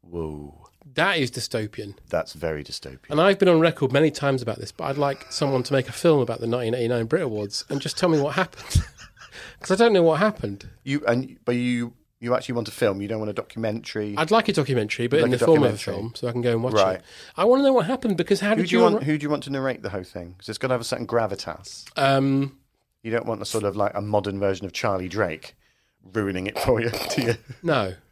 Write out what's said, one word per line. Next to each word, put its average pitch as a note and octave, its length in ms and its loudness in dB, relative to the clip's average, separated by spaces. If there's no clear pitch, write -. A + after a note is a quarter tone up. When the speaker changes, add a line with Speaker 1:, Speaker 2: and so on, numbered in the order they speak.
Speaker 1:
Whoa. D2+ 640 -10
Speaker 2:
That F3 240 2
is C3 120 -2
dystopian. G#2+ 640 -8
Speaker 1:
That's D#2+ 240 -4
very D#2 320 -6
dystopian. - 460 -16
Speaker 2:
And D3 100 0
I've F#3+ 180 4
been F#3+ 100 4
on E3 120 6
record D#3 320 2
many D3+ 180 4
times C#3 320 -2
about A#2 160 -6
this, - 140 -12
but - 140 -10
I'd C#3 120 -4
like C#3 320 -4
someone C3+ 320 0
to C3 100 -4
make C3+ 160 2
a - 40 -14
film D#3+ 260 4
about A#2 220 0
the A#2 80 -4
nineteen A#2 260 0
eighty-nine A#2+ 320 0
Brit D#3 160 0
Awards G#2 460 -6
and C#3 120 -4
just - 160 -8
tell F3+ 120 2
me D#3 120 4
what C#3 140 -2
happened. - 500 0
<laughs> - 360 -20
'Cause - 100 -6
I F#3 60 4
don't A#3 160 6
know F#3 100 6
what D#3+ 160 6
happened. E3+ 500 -2
Speaker 1:
You, C#3+ 240 -2
and, B2+ 380 0
but B2 100 0
you, B2 380 -2
you A#2+ 160 0
actually B2 220 -2
want A2+ 100 -2
a A2 60 -12
film? G2 280 0
You G2+ 60 -4
don't A2 140 -4
want G#2+ 100 -4
a G2+ 40 -6
documentary? G#2+ 840 -6
Speaker 2:
I'd D#3+ 140 0
like A3+ 160 4
a G#3 40 0
documentary, B2 540 0
but B2 120 2
Speaker 1:
You'd A#2+ 80 4
Speaker 2:
in B2 40 2
Speaker 1:
like B2+ 80 2
Speaker 2:
the A#2 60 2
Speaker 1:
a - 20 4
Speaker 2:
form D#3 160 8
of A#2 120 2
a - 20 -10
Speaker 1:
documentary? G#2 260 -8
Speaker 2:
film, A#2 140 -8
so B2+ 120 -8
I A#2 40 -6
can A#2+ 100 -4
go A#2+ 100 2
and A#2 120 0
watch A#2 100 -2
Speaker 1:
Right. F#2+ 220 6
Speaker 2:
it. F2+ 80 -14
I E3+ 80 0
wanna B3+ 180 6
know C4+ 100 6
what A3+ 140 4
happened, A3 300 -2
because F3 240 2
how G3+ 100 0
Speaker 1:
Who A3 120 2
Speaker 2:
did F3 80 -2
Speaker 1:
do - 40 0
you - 40 6
Speaker 2:
you A#3 60 8
Speaker 1:
want, F3 120 4
Speaker 2:
unra- - 80 -2
Speaker 1:
who D3+ 140 0
do C#3+ 60 -6
you D3 60 -2
want D3 140 -2
to C#3 60 -10
narrate C3+ 320 -4
the G#2 80 -6
whole F#2+ 120 -6
thing? F2+ 360 -12
'Cause - 100 -18
it's A2 100 -8
gotta B2+ 160 0
have A#2+ 60 -2
a A#2 40 -12
certain A#2+ 220 -4
gravitas. G2+ 800 -4
Speaker 2:
Um, C3+ 600 2
Speaker 1:
You A2+ 80 -8
don't A2+ 160 -2
want A2 160 -4
a - 20 -8
sort G#2+ 200 -4
of, G2+ 120 0
like, G2+ 180 0
a G2+ 60 -4
modern G2+ 400 0
version G2 260 0
of F2 60 -10
Charlie F#2+ 360 -2
Drake F2 460 -4
ruining G2 340 -2
it - 120 -8
for A#2+ 240 2
you, A#2 80 -2
<laughs> - 120 -6
do - 80 0
you? A#2+ 120 2
Speaker 2:
No. A#2+ 320 0